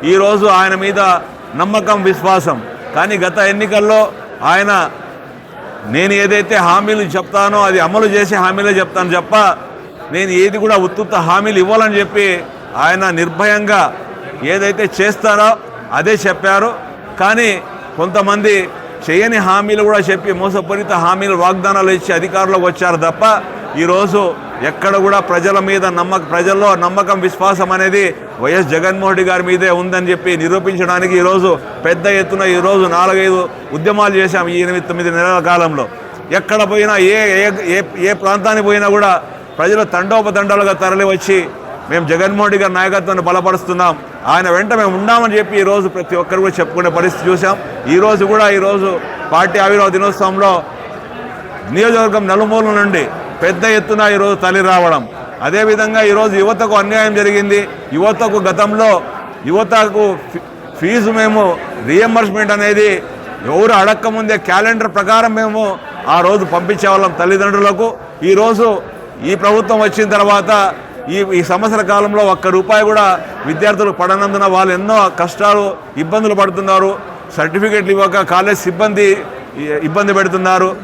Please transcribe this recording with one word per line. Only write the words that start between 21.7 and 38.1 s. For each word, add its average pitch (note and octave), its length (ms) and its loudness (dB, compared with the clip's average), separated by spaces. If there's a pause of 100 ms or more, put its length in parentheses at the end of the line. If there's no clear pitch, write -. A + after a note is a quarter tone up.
ఇచ్చి F#3 220 -2
అధికారంలోకి F#3+ 520 0
వచ్చారు F3 300 0
తప్ప E3 280 0 (540)
ఈరోజు F#3 440 2 (480)
ఎక్కడ G3 260 -2
కూడా G3 240 2
ప్రజల F#3 400 0
మీద F#3+ 260 -2
నమ్మక-, F3 460 -2
ప్రజల్లో G3 440 2
నమ్మకం, F#3+ 440 0
విశ్వాసం F#3 520 0
అనేది F#3+ 440 0 (240)
వైఎస్ D#3 280 0
జగన్మోహన్ F#3+ 500 0
రెడ్డి F#3 140 0
గారి F3+ 120 0
మీదే F3+ 260 2
ఉందని F3+ 420 0
చెప్పి F3+ 260 0
నిరూపించడానికి F3+ 800 0
ఈరోజు F3+ 420 2 (260)
పెద్ద E3+ 220 0
ఎత్తున G3 340 0
ఈరోజు F#3 460 2
నాలుగైదు F#3 600 2 (240)
ఉద్యమాలు G3+ 420 0
చేశాం F#3 320 0
ఈ F3 140 -2
ఎనిమిది F3+ 260 -2
తొమ్మిది F3 240 -2
నెలల F3+ 280 2
కాలంలో. E3 460 0 (460)
ఎక్కడ G3 400 0
పోయినా, G#3 260 2
ఏ, G3 220 4 (240)
ఏ, G#3 80 2 (240)
ఏ, G3 60 0 (180)
ఏ F#3+ 140 0